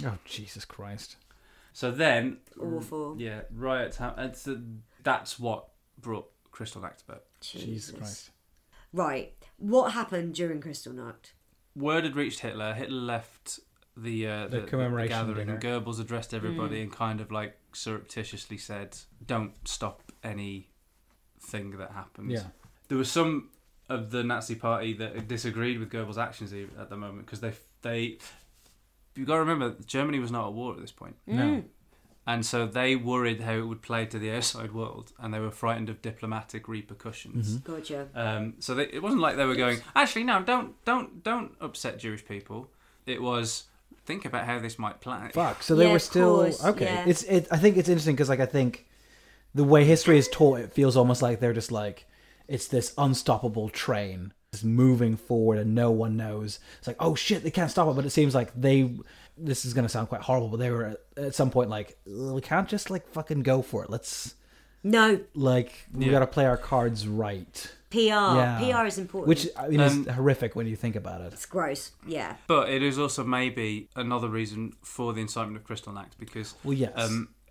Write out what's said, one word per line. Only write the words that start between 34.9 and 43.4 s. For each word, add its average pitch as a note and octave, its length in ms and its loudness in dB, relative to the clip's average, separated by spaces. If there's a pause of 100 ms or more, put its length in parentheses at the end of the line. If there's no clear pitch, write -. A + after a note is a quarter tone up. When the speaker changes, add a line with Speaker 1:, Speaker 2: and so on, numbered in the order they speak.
Speaker 2:
and A2+ 160 -8
they A2 60 -4
were A2 100 -4
frightened A2+ 400 -2
of A2 100 -12
diplomatic A2 680 -8
repercussions. A2 880 -6
Speaker 1:
Mm-hmm. C3+ 140 -12
Speaker 3:
Gotcha. D3+ 420 -10
Speaker 2:
Um, A2 460 -4
so - 160 -6
they, C#3+ 120 0
it D3 140 -10
wasn't A3 200 2
like D3 140 2
they C#3 80 2
were C3 120 2
going, A#2+ 240 0 (160)
"Actually, B3 280 2
no, A3+ 180 0
don't, A#3+ 420 -2
don't, A#3+ 400 -2
don't A3+ 360 -4
upset C3 380 -8
Jewish G#2+ 260 -8
people." G#2+ 460 -12 (360)
It B2+ 140 -6
was, A#2+ 440 -2 (420)